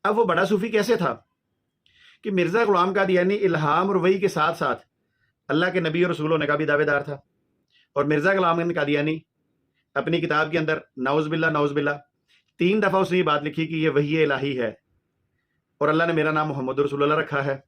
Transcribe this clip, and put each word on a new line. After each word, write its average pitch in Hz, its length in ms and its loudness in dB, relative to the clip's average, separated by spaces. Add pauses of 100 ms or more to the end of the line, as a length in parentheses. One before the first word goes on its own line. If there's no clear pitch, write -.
اب 208 140 2
وہ 226 60 4
بڑا 180 200 2
صوفی 202 240 0
کیسے 214 260 2
تھا 143 200 -2 (1080)
کہ 214 80 -6
مرزا 180 320 2
غلام 190 300 2
قادیانی 185 520 2
الہام 165 420 2
اور 196 80 0
وحی 185 240 2
کے 190 80 0
ساتھ 165 300 0
ساتھ 131 280 -4 (640)
اللہ 156 240 2
کے 180 60 0
نبی 165 240 0
اور 175 80 0
رسول 156 200 -2
ہونے 156 140 0
کا 147 100 0
بھی 151 100 -2
دعوے 147 180 2
دار 147 180 0
تھا، 143 160 -10 (800)
اور 143 100 0
مرزا 151 280 2
غلام 175 260 2
احمد 170 160 -2
قادیانی 147 440 -2 (760)
اپنی 160 260 -2
کتاب 151 300 0
کے 165 60 -2
اندر، 156 220 -2 (180)
نعوذ 143 300 0
باللہ، 160 180 -2
نعوذ 147 260 0
باللہ، 143 260 -2 (600)
تین 196 220 2
دفعہ 190 200 2
اس 185 100 -2
نے 180 60 0
یہ 180 60 2
بات 147 200 0
لکھی 151 240 -4
کہ 160 80 -8
یہ 156 140 0
وحی 147 340 2
الہی 139 360 -2
ہے 113 120 -2 (1080)
اور 143 80 2
اللہ 156 140 2
نے 170 100 0
میرا 156 180 0
نام 156 160 -2
محمد 135 320 -4
رسول 143 240 0
اللہ 147 100 2
رکھا 151 320 -2
ہے۔ 139 100 -2 (120)